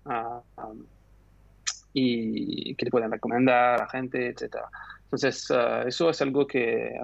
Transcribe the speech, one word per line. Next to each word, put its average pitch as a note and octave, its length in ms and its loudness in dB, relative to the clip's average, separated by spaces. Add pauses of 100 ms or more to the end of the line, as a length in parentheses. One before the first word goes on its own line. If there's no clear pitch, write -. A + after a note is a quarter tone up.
ah, A#2+ 360 -6 (180)
am, A2 260 -12 (1120)
y A#2 800 -2
que - 120 -4
te A#2+ 40 -4
pueden A#2 220 2
recomendar B2 680 4
a G#2 80 -2
gente, B2+ 420 -4
etcétera. A#2 340 -8 (400)
Entonces, - 480 -2
ah, A#2 340 2
eso E3 240 2
es D#3 120 0
algo C#3 220 2
que A#2 480 0 (120)